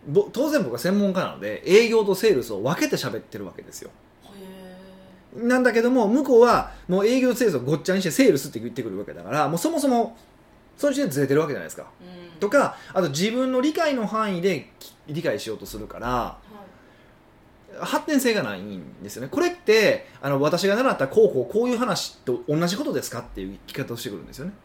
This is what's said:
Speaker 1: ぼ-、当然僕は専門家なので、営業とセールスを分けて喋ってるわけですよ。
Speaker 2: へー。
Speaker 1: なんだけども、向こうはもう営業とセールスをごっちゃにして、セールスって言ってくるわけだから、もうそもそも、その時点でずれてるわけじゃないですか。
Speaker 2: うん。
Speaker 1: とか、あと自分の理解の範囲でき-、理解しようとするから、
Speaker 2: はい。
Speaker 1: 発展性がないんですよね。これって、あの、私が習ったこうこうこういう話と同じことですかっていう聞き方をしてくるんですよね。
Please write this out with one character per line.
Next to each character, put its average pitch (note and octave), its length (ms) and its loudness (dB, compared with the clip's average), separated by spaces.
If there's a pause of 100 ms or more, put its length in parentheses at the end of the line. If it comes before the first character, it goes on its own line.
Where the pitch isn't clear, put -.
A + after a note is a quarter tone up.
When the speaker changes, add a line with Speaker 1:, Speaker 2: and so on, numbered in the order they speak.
Speaker 1:
ぼ-、 F3+ 240 2
当 C#4+ 180 -2
然 C#4+ 120 2
僕 B2 100 -4
は A#2+ 60 -8
専 F#3+ 200 0
門 G3 160 0
家 F3+ 60 0
な C3 100 -2
の C#2 100 -14
で、 G#2 240 -8
営 G#3+ 240 6
業 A3 160 2
と G3 120 0
セ A3+ 140 4
ー F3+ 40 6
ル B2 80 0
ス A2 100 -8
を G2 100 -6
分 D3 200 0
け D4+ 60 0
て F#3+ 80 -2
喋 G2+ 220 -4
っ - 20 -8
て - 180 -16
る G2+ 80 -10
わ E2+ 100 -14
け E2+ 60 -16
で - 100 -20
す - 100 -16
よ。 - 80 -18 (340)
Speaker 2:
へ F#3+ 1120 -20
ー。 A#3 80 -2
Speaker 1:
な B3+ 120 4
ん B3+ 40 4
だ B3 100 4
け A3+ 80 4
ど A#3+ 100 4
も、 B3 180 4
向 C4+ 160 4
こ C4 140 8
う - 40 12
は G#3+ 300 4 (160)
も F3+ 120 2
う G3 60 2
営 B3+ 140 4
業 B3+ 100 4
と A3+ 60 0
セ B3+ 80 2
ー - 20 6
ル G3 60 4
ス C#3+ 40 0
を B2 40 0
ご C3+ 140 0
っ D3 80 -4
ち - 80 -2
ゃ F#3 60 2
に G3 60 0
し - 20 -4
て、 E3+ 60 0
セ C4 180 6
ー F#3 40 8
ル C#3+ 40 4
ス D3 120 -4
っ - 40 -14
て A2 80 -8
言 A#2 80 -8
っ A2+ 40 -10
て B2+ 100 -8
く A2 80 -6
る F#2+ 80 -6
わ G2+ 60 -6
け - 100 -14
だ E2+ 80 -16
か F2+ 80 -10
ら、 C#3+ 180 0
も D#3 60 -2
う E3+ 40 -2
そ D#4+ 120 0
も E4 100 0
そ C#4 80 0
も、 A#3 280 0 (600)
そ - 120 0
の C#4 40 0
時 C4+ 80 -2
点 C4 80 0
で C#3 60 -6
ず C#3 60 0
れ C#3 60 2
て C#3 80 2
る D3+ 60 4
わ D#3+ 60 0
け D3 60 -6
じ A2+ 40 -6
ゃ F#2+ 40 -8
な E2 40 -10
い - 20 -12
で D#2 40 -14
す - 60 -14
か。 - 100 -16 (140)
Speaker 2:
う F3 360 -20
ん。 D#3 40 -10
Speaker 1:
と G#3 100 -2
か、 C#4 260 2 (160)
あ F#3+ 80 0
と E3+ 100 0
自 F3 200 0
分 B3+ 220 -2
の B3+ 80 2
理 D4+ 120 2
解 D#4 220 0
の A3+ 120 -4
範 G#3+ 300 -2
囲 E3+ 60 -6
で F#3 360 -2
き-、 - 140 -20 (140)
理 D3+ 160 -8
解 A2+ 180 -2
し - 60 -10
よ A2 80 -6
う F#2+ 40 -14
と G2+ 60 -14
す G#2 140 -14
る G#2+ 80 -12
か - 140 -14
ら、 A#2 80 -6
Speaker 2:
は A#2 300 -4 (1300)
い。 - 60 -18
Speaker 1:
発 - 280 -4
展 D4 140 0
性 A#3 140 0
が F#3 80 -2
な G#2 120 -4
い F2+ 60 -10
ん F#2+ 420 -14
で G2 60 -12
す - 80 -14
よ A2+ 60 -12
ね。 C#3 80 -12
こ D4 100 -2
れ F4 80 2
っ F4 60 -4
て、 G#3 520 2 (140)
あ C#3 80 -6
の、 C#3 120 0
私 E3 280 2
が G3+ 80 2
習 B3+ 160 2
っ - 60 -4
た - 100 0
こ A3 160 6
う F3 80 4
こ B2+ 160 -2
う - 40 -14
こ A3+ 120 2
う B3 60 0
い B3 40 0
う A3 40 -4
話 A3 400 -4
と B2 280 -4
同 D#3 200 0
じ F3+ 100 -2
こ C#4 80 -6
と C#4 80 -4
で C3+ 100 -2
す - 80 -10
か A#2 100 -8
っ - 40 -14
て - 160 -14
い F#2+ 60 -8
う G2 60 -10
聞 G2 140 -16
き - 60 -20
方 B2+ 220 -8
を - 20 -10
し A#2 60 -12
て A#2 80 -8
く G2+ 60 -10
る E2 60 -12
ん - 40 -18
で A1+ 80 -18
す B2+ 60 -16
よ D3 60 -10
ね。 G3 60 -10 (120)